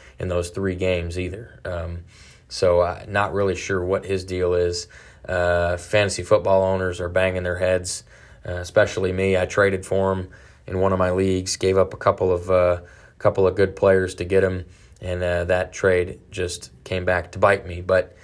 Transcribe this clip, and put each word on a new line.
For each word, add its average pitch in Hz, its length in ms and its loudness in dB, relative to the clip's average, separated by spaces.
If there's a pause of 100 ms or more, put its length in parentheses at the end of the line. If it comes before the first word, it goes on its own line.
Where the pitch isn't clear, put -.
(200)
in 90 80 -6
those 87 220 -2
three 98 260 -4
games 90 420 -2
either. - 460 -10
Um, 85 400 -8 (460)
so, 87 320 4
uh, 87 260 -2
not 101 260 0
really 98 220 0
sure 92 280 -4
what 92 220 -2
his 92 200 -4
deal 90 280 0
is. 87 340 0 (400)
Uh, 87 500 0
fantasy 101 460 0
football 95 400 4
owners 92 360 -2
are 87 80 -4
banging 92 360 0
their 87 140 -4
heads, 90 460 -2 (420)
uh, 90 80 -8
especially 92 600 0
me. 95 240 2
I 92 80 2
traded 95 400 0
for 95 260 0
him 92 180 -4 (380)
in 92 120 -4
one 95 120 2
of 95 80 2
my 92 120 2
leagues, 92 440 0
gave 95 220 2
up 92 160 2
a - 40 -12
couple 95 360 2
of, 87 180 -2
uh, 90 300 2 (360)
couple 95 300 2
of 87 80 0
good 95 200 2
players 95 400 2
to 90 100 -6
get 95 180 2
him, 92 220 -2 (340)
and, 90 240 -6
uh, 87 220 0
that 90 260 0
trade 90 480 2 (120)
just - 400 -8 (120)
came 92 220 -6
back 90 260 0
to 98 80 -10
bite 101 260 4
me. 87 160 -10
But, 92 420 0